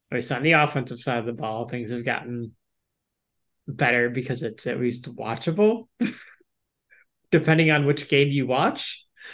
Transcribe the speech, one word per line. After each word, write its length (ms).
at 40
least 160
on 120
the 100
offensive 460
side 200
of 60
the 80
ball, 360
things 220
have 120
gotten 500
better 420
because 340
it's 240
at 120
least 360
watchable, 720
<laughs> 1300
depending 400
on 140
which 240
game 200
you 180
watch. 580